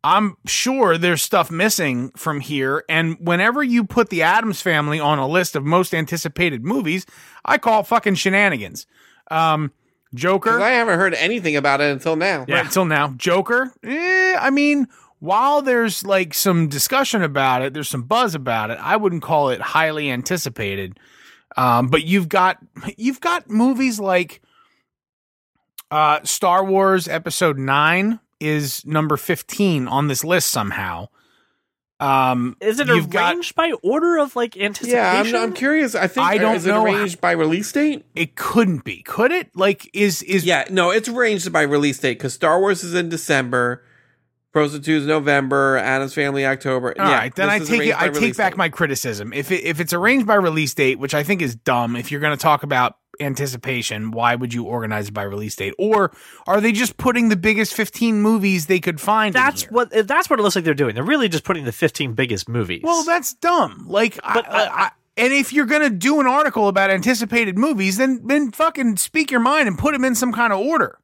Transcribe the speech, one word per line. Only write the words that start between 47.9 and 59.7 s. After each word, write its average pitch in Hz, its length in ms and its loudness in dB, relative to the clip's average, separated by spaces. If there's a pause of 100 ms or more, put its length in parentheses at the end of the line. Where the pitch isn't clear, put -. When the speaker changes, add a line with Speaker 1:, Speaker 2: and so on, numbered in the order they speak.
Speaker 2:
by 170 40 2
Speaker 1:
I - 40 2
take 143 80 -2
Speaker 2:
release 233 220 0
Speaker 1:
back 196 160 0
Speaker 2:
date. 185 40 -6
Speaker 1:
my 170 120 0
criticism. 117 640 -4
If 139 180 -6
it, 170 120 -2
if 156 160 -2
it's 175 140 -4
arranged 220 320 2
by 214 100 4
release 160 380 0
date, 135 240 2
which 135 160 -4
I 147 80 0
think 175 220 -2
is 123 120 -2
dumb, 120 400 0
if 120 160 -8
you're 147 80 -6
gonna 151 160 0
talk 151 280 2
about 127 340 0 (240)
anticipation, 123 880 -6
why 117 240 0
would 120 180 -6
you 117 120 -6
organize 107 440 -4
it 104 40 -14
by 104 100 -6
release 104 320 -8
date? 101 220 -4
Or 208 340 2 (360)
are 196 120 4
they 226 140 2
just 233 240 -2
putting 240 320 2
the 214 80 4
biggest 208 360 0
fifteen 220 480 0
movies 196 440 2
they 185 160 2
could 170 180 -4
find 214 360 0
in 254 60 4
Speaker 3:
That's 277 200 0
Speaker 1:
here? - 100 -10